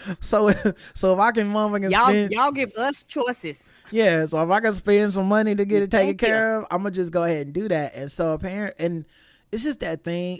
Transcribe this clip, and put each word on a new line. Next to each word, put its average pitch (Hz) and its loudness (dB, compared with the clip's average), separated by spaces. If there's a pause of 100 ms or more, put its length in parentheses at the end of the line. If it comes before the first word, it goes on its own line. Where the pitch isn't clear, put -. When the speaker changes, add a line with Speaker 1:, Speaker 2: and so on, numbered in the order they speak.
(220)
Speaker 1:
so, 214 2
if, - 0
so 190 2
if 185 2
I 226 4
can 208 0
motherfucking 208 0
Speaker 2:
Y'all, 214 4
Speaker 1:
spend 208 0
Speaker 2:
y'all 254 2
give 262 -2
us 262 -4
choices. - -8 (100)
Speaker 1:
Yeah, 180 4
so 156 0
if 165 -2
I 202 4
can 220 2
spend 208 2
some 190 0
money 214 2
to 202 0
get 202 2
it 196 -2
taken 196 2
Speaker 2:
Thank 233 -2
you. 220 2
Speaker 1:
care 220 0
of, - -8
I'ma 190 -4
just 175 -4
go 170 0
ahead 156 -2
and 147 -12
do 202 -4
that. 151 -2
And 143 -10
so 165 -2
apparent, 190 -6
and 165 -4 (460)
it's 226 -6
just 285 -4
that 160 -6
thing, 175 -6